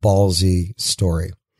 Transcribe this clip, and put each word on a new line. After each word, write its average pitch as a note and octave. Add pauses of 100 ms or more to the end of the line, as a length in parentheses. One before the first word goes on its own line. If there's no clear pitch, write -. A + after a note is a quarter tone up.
ballsy F#2+
story. E2+ (300)